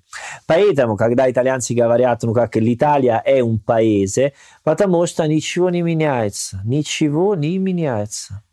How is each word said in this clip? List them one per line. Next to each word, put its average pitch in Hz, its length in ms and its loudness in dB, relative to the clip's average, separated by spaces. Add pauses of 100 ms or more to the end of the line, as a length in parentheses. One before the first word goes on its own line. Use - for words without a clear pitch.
(480)
Поэтому, 156 480 2
когда 120 340 2
итальянцы 127 460 0
говорят, 117 480 2
ну, 117 100 0
как 113 220 0
«l'Italia 120 680 2
è 135 180 2
un 113 220 0
paese», 113 680 2 (320)
потому 175 420 2
что 165 220 -2
ничего 156 420 0
не 175 140 -2
меняется, 135 800 -2
ничего 151 720 -2
не 160 240 -4
меняется. 147 840 -4 (120)